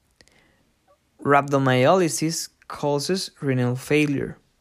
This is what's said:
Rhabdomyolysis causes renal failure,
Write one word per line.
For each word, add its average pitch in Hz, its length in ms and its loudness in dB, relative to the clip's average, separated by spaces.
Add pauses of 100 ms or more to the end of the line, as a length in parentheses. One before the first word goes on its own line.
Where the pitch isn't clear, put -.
(1200)
Rhabdomyolysis 143 1300 2 (180)
causes 147 640 -4 (100)
renal 127 340 0
failure, 143 640 0 (240)